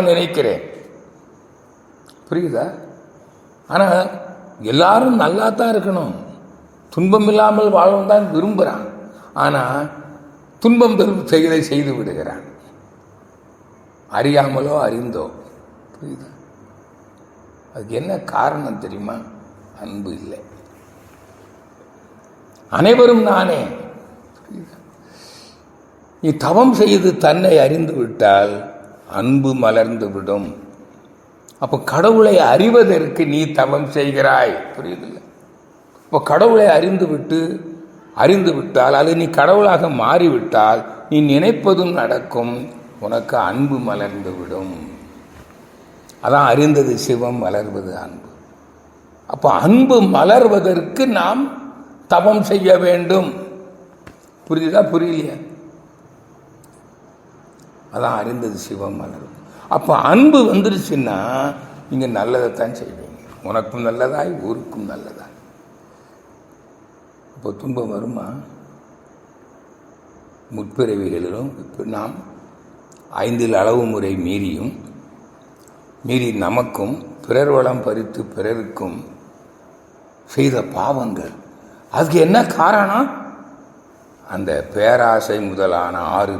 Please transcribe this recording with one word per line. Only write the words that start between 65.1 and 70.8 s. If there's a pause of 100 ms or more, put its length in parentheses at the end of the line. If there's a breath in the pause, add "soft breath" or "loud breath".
அப்போ
துன்பம்
வருமா? (2250)
முற்பிறவிகளிலும்